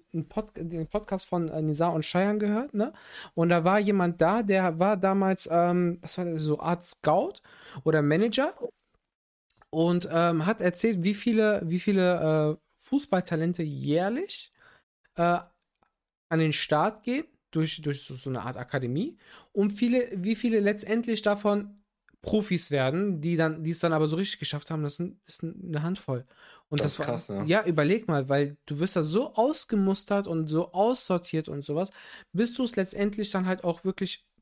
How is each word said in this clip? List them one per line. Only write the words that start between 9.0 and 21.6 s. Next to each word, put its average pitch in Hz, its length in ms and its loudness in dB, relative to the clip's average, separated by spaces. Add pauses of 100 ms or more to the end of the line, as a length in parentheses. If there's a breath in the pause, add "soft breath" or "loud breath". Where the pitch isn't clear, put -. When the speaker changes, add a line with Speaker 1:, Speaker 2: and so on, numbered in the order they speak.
Speaker 1:
und, 175 420 2
ähm, 170 340 2
hat 220 160 0
erzählt, 180 420 2
wie 202 120 2
viele, 214 500 2
wie 170 140 -2
viele, 165 800 2
äh, - 40 -20 (220)
Fußballtalente 180 800 -2
jährlich, 160 880 -2 (680 soft breath)
äh, 175 220 2 (880)
an 160 100 2
den 156 140 2
Start 175 500 0
gehen 254 220 -2 (260)
durch, 160 300 -2
durch 143 220 -6
so, 135 120 -10
so 135 140 -10
eine 120 140 -6
Art 127 140 -8
Akademie 131 600 -4 (360 loud breath)
und 202 200 2
viele, 240 420 2
wie 202 200 -2
viele 226 240 2
letztendlich 214 600 0
davon 208 600 0 (380)